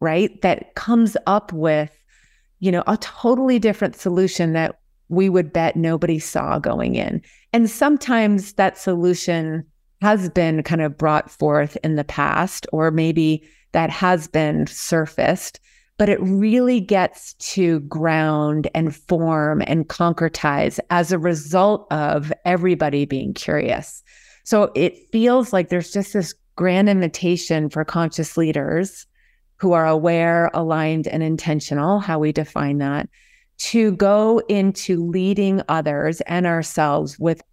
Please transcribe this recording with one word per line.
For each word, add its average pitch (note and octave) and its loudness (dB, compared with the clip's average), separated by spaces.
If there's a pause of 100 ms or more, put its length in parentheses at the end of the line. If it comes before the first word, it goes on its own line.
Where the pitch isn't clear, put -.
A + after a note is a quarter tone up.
right? E3 0
That - -2
comes A3+ 2 (120)
up G#3 0
with, D#3 0 (720)
you F#3 0
know, F3 0
a G#3+ 2
totally B3 0
different G3+ 0
solution F3 0
that D#3+ -4 (320)
we F#3+ 2
would F3 0
bet E3 0
nobody E3 0
saw - -4
going B1 -2
in. - -4 (320)
And A#3 4
sometimes A3+ 0
that F#3+ 2
solution E3+ -2 (360)
has G3 2
been D#3+ 0
kind E3 0
of D3 -2
brought D3+ 0
forth D3 0
in D#3 0
the D3 -2
past, - -2
or D#3+ 0
maybe D#3+ 0 (300)
that E3 0
has F3+ 0
been D3+ 0
surfaced, - -2 (380)
but G#3 4
it - 2
really A3 2
gets - -2
to E3+ 0
ground D3+ 0
and D#3+ -2
form D#3+ 0
and D#3+ 0
concretize E3 0 (120)
as F3 0
a F3+ 2
result F3+ 0
of D3+ -2 (120)
everybody E3 0
being C3+ -4
curious. - -4 (420)
So G#3 2
it - -2
feels B3 2
like F#3 0
there's F3 -4
just G3+ -4
this F#3 -2 (240)
grand F#3 4
invitation E3+ 0
for D#3 -4
conscious E3 -4
leaders D#3+ -2 (500)
who F#3 2
are D#3+ 4
aware, E3+ 2
aligned, D#3+ 0
and D#3+ -2
intentional, D#3 -2
how F3 -2
we D3+ 0
define C#3+ -2
that, C#3+ -4 (500)
to A3 2
go G#3 4
into F#3+ 0
leading F#3+ 0
others D#3 -2
and F3+ -2
ourselves D#3 -2
with E3 -2 (100)